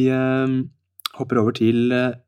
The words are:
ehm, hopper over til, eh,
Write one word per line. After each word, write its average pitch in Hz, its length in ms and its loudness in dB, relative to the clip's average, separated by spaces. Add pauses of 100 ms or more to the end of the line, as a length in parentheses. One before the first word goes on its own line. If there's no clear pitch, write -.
ehm, 131 480 0 (580)
hopper 123 240 -2
over 113 140 2
til, 117 400 2
eh, 123 220 0 (140)